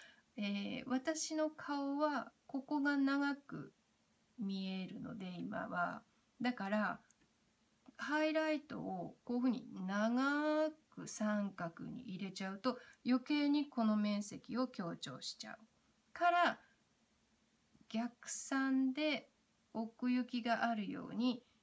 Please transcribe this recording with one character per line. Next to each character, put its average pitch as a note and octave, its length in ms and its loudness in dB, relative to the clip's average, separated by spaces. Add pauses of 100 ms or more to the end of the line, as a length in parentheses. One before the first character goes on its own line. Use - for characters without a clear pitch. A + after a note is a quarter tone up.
(360)
え G3+ 480 -4
ー、 - 20 -
私 D#4 480 -2
の D#4 160 2
顔 C#4+ 480 -4
は D4 340 0 (140)
こ C#4 140 -4
こ D4 200 -2
が C#4+ 160 4
長 C#4 380 4
く - 380 -10 (680)
見 G3 300 -2
え F#3+ 180 -4
る - 140 -10
の - 160 -8
で、 F#3+ 100 -8 (140)
今 F#3 280 -4
は。 F3 340 -2 (380)
だ B3 120 2
か G3 160 -4
ら、 G#3 320 2 (960)
ハ D4 280 2
イ D#4 80 4
ラ D#4 200 2
イ D4+ 80 0
ト G#3 200 -8
を F3+ 440 -4
こ A#3+ 100 -2
う - 20 2
い - 20 2
う A#3+ 40 2
ふ - 40 2
う C4 40 6
に - 140 0 (220)
長 C#4+ 840 4 (240)
く E3 120 -10
三 G#3 440 0
角 F3 340 -8
に - 180 -8
入 F#3+ 240 -6
れ F#3 60 -8
ち - 120 -6
ゃ F#3+ 80 -4
う G3 60 -8
と、 B3 200 0 (260)
余 B3 200 4
計 D4 240 2
に C#4+ 200 4
こ A#3 160 0
の G#3+ 120 6
面 G#3 260 2
積 - 340 -8
を B3+ 120 0
強 E3+ 280 -6
調 C3 240 -10
し - 160 -8
ち - 120 -12
ゃ - 60 -10
う。 - 40 -16 (540)
か F4 180 4
ら、 E4+ 280 4 (1300)
逆 A#3 420 -6
三 C4+ 600 2
で D4 380 0 (420)
奥 A3+ 380 -2
行 B3 180 2
き A#3+ 140 -2
が A#3 260 2
あ A#3 60 0
る G3+ 160 -2
よ F#3+ 220 -6
う - 20 -8
に A#3+ 280 2 (200)